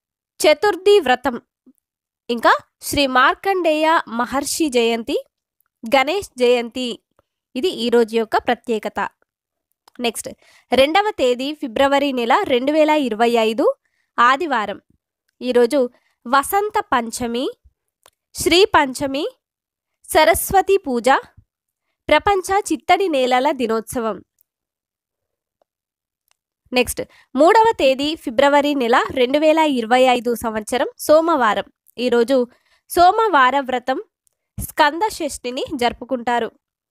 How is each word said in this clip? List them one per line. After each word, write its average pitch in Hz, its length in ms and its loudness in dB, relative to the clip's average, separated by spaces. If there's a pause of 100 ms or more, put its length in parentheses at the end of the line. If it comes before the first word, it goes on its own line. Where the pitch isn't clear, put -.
(400)
చతుర్థి 381 540 2 (120)
వ్రతం, 247 300 -2 (920)
ఇంకా 240 240 2 (360)
శ్రీ 285 160 0 (120)
మార్కండేయ 330 720 0 (340)
మహర్షి 269 460 -4 (100)
జయంతి, 233 400 -2 (680)
గణేష్ 277 460 -2 (100)
జయంతి, 247 460 0 (680)
ఇది 262 160 -4 (140)
ఈ - 100 -2
రోజు 226 260 2
యొక్క 226 160 -4 (100)
ప్రత్యేకత. 220 540 -6 (1040)
నెక్స్ట్ - 240 -6 (440)
రెండవ 311 340 4 (140)
తేదీ 254 280 0 (120)
ఫిబ్రవరి 277 580 0
నెల 240 160 -2 (180)
రెండు 262 240 0
వేల 302 160 4 (160)
ఇరవై 226 240 0 (160)
ఐదు 226 160 -2 (540)
ఆదివారం. 240 600 0 (640)
ఈరోజు 247 400 2 (460)
వసంత 392 520 0 (140)
పంచమి, 233 520 -4 (920)
శ్రీ - 260 2 (140)
పంచమి, 277 500 0 (880)
సరస్వతి 381 640 2 (100)
పూజ, 240 220 -2 (1000)
ప్రపంచ 381 500 0 (100)
చిత్తడి 349 380 0 (100)
నేలల 254 320 0 (120)
దినోత్సవం. 220 560 -4 (2500)
నెక్స్ట్ - 300 -4 (320)
మూడవ 427 340 4 (120)
తేదీ 269 280 0 (160)
ఫిబ్రవరి 285 560 2
నెల 240 160 0 (240)
రెండు 254 240 2
వేల 311 160 4 (200)
ఇరవై 240 220 2 (140)
ఐదు 240 140 -4 (120)
సంవత్సరం 240 460 -4 (180)
సోమవారం. 294 600 2 (380)
ఈరోజు 240 320 0 (540)
సోమవార 359 640 4 (140)
వ్రతం, 247 300 -4 (600)
స్కంద 311 460 -2 (120)
షష్ఠిని 269 480 -8 (160)
జరుపుకుంటారు. 240 680 -4 (420)